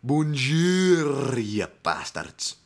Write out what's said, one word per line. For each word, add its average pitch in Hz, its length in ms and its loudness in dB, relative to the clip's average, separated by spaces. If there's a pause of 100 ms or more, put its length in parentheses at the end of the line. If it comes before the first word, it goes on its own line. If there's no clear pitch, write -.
Bonjour, 151 1400 2
you 107 280 -2 (160)
bastards. - 840 -6